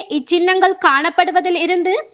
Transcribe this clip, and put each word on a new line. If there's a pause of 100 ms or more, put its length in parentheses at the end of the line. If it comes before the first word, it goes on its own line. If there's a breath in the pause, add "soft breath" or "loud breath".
இச்சின்னங்கள்
காணப்படுவதில்
இருந்து (180)